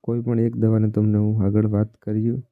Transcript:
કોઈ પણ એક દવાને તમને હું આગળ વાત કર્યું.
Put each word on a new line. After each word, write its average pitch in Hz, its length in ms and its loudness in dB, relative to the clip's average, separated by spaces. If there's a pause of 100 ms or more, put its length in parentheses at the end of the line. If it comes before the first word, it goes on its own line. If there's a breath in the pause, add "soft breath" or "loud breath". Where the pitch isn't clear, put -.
કોઈ 117 220 -4
પણ 117 180 -2
એક 117 160 0
દવાને 110 340 2
તમને 107 280 2
હું 107 220 0
આગળ 104 260 2
વાત 107 300 0
કર્યું. 113 560 -4